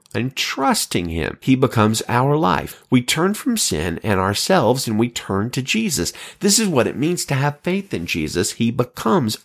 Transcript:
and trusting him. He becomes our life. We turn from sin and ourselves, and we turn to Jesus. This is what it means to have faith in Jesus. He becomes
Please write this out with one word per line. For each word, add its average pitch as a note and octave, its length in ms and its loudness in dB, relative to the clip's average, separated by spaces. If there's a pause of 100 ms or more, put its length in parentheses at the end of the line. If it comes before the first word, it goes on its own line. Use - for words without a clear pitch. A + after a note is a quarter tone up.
(140)
and B2+ 220 -4
trusting - 720 -2
him. E2 320 -4
He C3 160 2
becomes A2+ 540 2
our C3 260 2
life. - 540 -2
We B2+ 120 4
turn E3+ 320 0
from A#3 220 -2
sin E2 480 -2
and G2 160 2
ourselves, A#2+ 680 2
and G#2+ 100 0
we A#2+ 80 2
turn G2+ 440 -4
to C3 100 -4
Jesus. D3+ 500 -2 (300)
This G3 180 4
is D#3+ 80 0
what C3+ 180 4
it G2 120 -4
means E3 280 0
to - 80 -4
have C#3+ 280 0
faith F#3+ 320 -4
in E2+ 140 -4
Jesus. E2 460 -2
He A#2 180 0
becomes B2+ 720 0